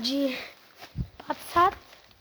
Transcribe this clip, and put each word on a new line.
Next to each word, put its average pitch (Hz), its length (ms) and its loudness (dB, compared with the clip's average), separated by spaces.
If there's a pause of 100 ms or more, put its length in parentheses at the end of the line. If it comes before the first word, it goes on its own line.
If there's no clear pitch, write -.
G-, 269 300 0 (920)
Passat 349 460 4 (480)